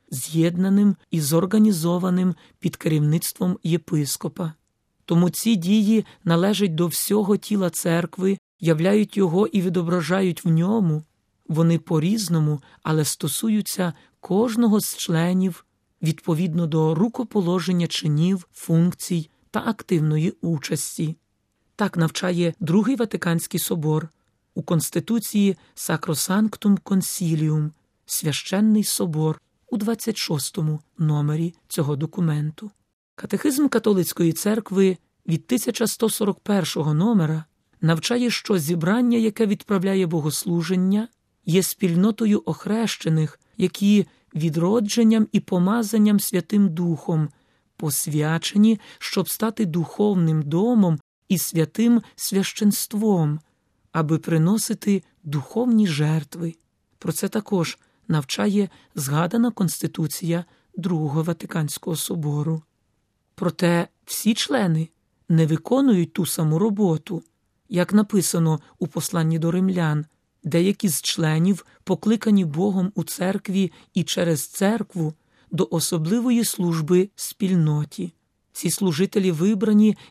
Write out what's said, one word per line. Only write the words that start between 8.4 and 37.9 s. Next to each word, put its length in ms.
являють 580
його 300
і 140
відображають 840
в 40
ньому. 540
Вони 320
по-різному, 840
але 220
стосуються 880
кожного 600
з 180
членів 680
відповідно 680
до 280
рукоположення 920
чинів, 680
функцій 760
та 140
активної 760
участі. 720
Так 220
навчає 640
Другий 360
Ватиканський 640
собор 500
у 80
Конституції 920
Sacrosanctum 1040
Concilium, 920
Священний 800
собор, 580
у 80
двадцять 400
шостому 600
номері 580
цього 280
документу. 760
Катехизм 520
Католицької 640
церкви 640
від 200
тисяча 400
сто 220
сорок 300
першого 540
номера 520
навчає, 480